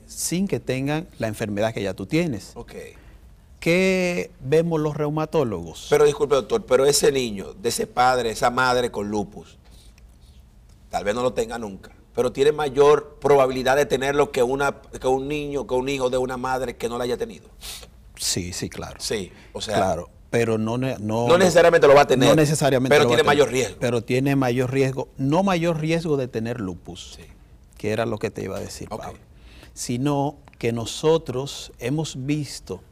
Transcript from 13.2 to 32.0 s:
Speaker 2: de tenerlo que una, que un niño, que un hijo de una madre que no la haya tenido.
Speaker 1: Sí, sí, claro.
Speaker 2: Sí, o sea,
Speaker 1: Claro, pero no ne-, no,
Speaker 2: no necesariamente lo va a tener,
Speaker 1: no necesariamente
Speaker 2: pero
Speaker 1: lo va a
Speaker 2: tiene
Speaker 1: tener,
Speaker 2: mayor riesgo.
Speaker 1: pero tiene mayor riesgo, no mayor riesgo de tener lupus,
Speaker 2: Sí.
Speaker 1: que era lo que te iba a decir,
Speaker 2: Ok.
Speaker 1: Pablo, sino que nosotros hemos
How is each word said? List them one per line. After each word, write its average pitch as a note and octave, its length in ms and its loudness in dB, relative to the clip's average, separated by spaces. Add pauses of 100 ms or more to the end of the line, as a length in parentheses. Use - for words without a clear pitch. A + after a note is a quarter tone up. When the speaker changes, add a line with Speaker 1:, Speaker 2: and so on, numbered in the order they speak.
Speaker 2:
de D3 100 4
tenerlo C#3 460 0
que B2+ 120 0
una, C#3 380 -2
que - 260 -10
un C3+ 200 0
niño, C#3+ 400 -6
que B2 60 -4
un B2+ 160 0
hijo C3 200 -2
de B2+ 80 0
una B2+ 200 -4
madre B2+ 380 -4
que A#2 140 -6
no A#2+ 80 -6
la B2 80 -4
haya B2 120 -2
tenido. G#2 280 -10 (720)
Speaker 1:
Sí, F2 380 -6
sí, G#2 160 -8
claro. - 300 -14
Speaker 2:
Sí, G2 320 -8 (220)
o G2+ 80 -12
sea, G#2 140 -4
Speaker 1:
Claro, F#2 340 -2 (200)
pero A2+ 280 0
no A2+ 200 -4
ne-, C3 220 -4
no, A2 280 -2
Speaker 2:
no E3+ 100 6
necesariamente E3+ 500 6
lo C#3 80 10
va C#3+ 60 10
a D3 60 4
tener, C#3 220 4
Speaker 1:
no D3 60 6
necesariamente C#3 580 2
Speaker 2:
pero D3 100 6
Speaker 1:
lo A#2 60 4
va A#2+ 60 2
a - 20 4
Speaker 2:
tiene D#3 60 4
Speaker 1:
tener, C#3+ 140 4
Speaker 2:
mayor C3 140 4
riesgo. B2 280 -2
Speaker 1:
pero A#2+ 240 0
tiene C3+ 320 0
mayor B2+ 360 0
riesgo, C3+ 360 0 (100)
no D3 260 2
mayor E3+ 360 0
riesgo D#3+ 380 0
de B2+ 100 -2
tener A#2 340 -6
lupus, F2+ 560 -10
Speaker 2:
Sí. - 60 -20 (540)
Speaker 1:
que G#2 140 -4
era A2+ 140 -2
lo A2+ 120 -4
que G#2 140 -4
te G#2 120 -10
iba G2 140 -8
a G2 40 -8
decir, F#2+ 280 -12
Speaker 2:
Ok. G#2+ 120 -12
Speaker 1:
Pablo, - 180 -14 (540)
sino C#3 640 -4 (200)
que A#2 140 -2
nosotros C3+ 1080 -2
hemos C3+ 460 -6